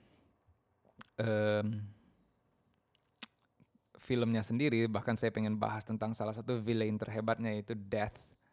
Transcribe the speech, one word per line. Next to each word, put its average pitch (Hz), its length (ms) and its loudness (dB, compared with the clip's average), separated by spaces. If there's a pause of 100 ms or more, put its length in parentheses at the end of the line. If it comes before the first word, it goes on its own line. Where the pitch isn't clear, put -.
(1200)
em, 107 600 2 (2250)
filmnya 117 440 0
sendiri. 117 420 2
Bahkan 110 300 0
saya 113 160 0
pengen 107 240 0
bahas 107 320 -2
tentang 110 240 -2
salah 107 240 -4
satu 117 240 -2
villain 110 400 0
terhebatnya, 110 560 0
yaitu 104 180 -4
Death, 104 460 -2 (340)